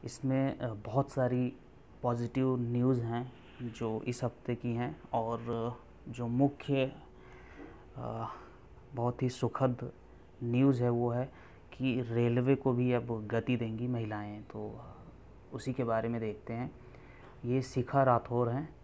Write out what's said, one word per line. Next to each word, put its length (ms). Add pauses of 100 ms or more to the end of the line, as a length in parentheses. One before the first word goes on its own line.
इसमें, 540
अ, 160
बहुत 360
सारी 420 (500)
पॉजिटिव 580
न्यूज़ 400
हैं 320 (300)
जो 400
इस 220
हफ्ते 300
की 200
हैं 260 (140)
और 640 (320)
जो 180
मुख्य, 680 (1040)
अ, 340 (640)
बहुत 280
ही 60
सुखद 640 (520)
न्यूज़ 380
है 80
वो 200
है 220 (460)
कि 220
रेलवे 540
को 180
भी 200
अब 380
गति 260
देंगी 300
महिलाएं। 560
तो 380 (720)
उसी 200
के 120
बारे 240
में 120
देखते 320
हैं। 180 (720)
ये 180
शिखा 400
राठौर 460
हैं 360